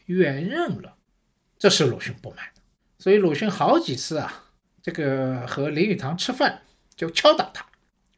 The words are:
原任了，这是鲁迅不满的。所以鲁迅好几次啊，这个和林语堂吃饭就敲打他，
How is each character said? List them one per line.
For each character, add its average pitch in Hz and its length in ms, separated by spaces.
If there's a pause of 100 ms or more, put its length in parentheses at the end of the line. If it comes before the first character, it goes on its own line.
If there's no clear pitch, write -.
原 160 400
任 240 360
了， - 140 (640)
这 202 100
是 - 160
鲁 117 140
迅 - 220
不 107 80
满 - 100 (160)
的。 - 60 (360)
所 185 140
以 208 60
鲁 180 160
迅 202 180
好 196 260
几 233 160
次 156 240
啊， - 280 (360)
这 - 120
个 131 520
和 139 240
林 151 140
语 202 140
堂 160 200
吃 - 140
饭 - 300 (340)
就 165 160
敲 302 220
打 - 200
他， - 80 (560)